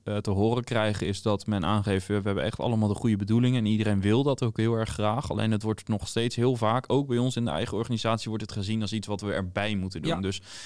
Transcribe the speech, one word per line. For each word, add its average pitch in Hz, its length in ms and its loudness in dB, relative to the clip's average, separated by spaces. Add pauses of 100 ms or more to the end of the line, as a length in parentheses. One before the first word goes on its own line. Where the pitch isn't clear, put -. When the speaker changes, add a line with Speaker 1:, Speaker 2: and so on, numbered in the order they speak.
Speaker 1:
eh, 107 120 -4
te 104 140 -2
horen 113 340 2
krijg 107 380 0
is 98 200 -2
dat 104 240 0
men 101 180 0
aangeeft, 98 420 2
"We 101 80 -2
hebben 98 280 0
echt 98 180 -2
allemaal 110 280 2
de 104 60 0
goede 110 220 2
bedoelingen 117 420 4
en 110 80 0
iedereen 104 340 2
wil 107 220 4
dat 139 200 0
ook 113 140 0
heel 113 180 2
erg 110 160 -2
graag." 107 400 0
Alleen 110 200 0
het 107 120 0
wordt 110 260 -2
nog 107 200 -2
steeds 117 280 0
heel 123 200 2
vaak, 113 360 0
ook 143 160 2
bij 120 100 2
ons 123 180 0
in 120 80 0
de 117 60 0
eigen 92 260 -2
organisatie, 113 520 -2
wordt 107 160 -4
het - 80 -10
gezien 107 300 -2
als 98 100 -4
iets 110 140 -4
wat 104 140 -4
we 101 120 -2
erbij 95 440 -2
moeten 92 260 -6
doen. - 80 -2
Speaker 2:
Ja. 85 100 -2
Speaker 1:
Dus, 95 220 -4 (240)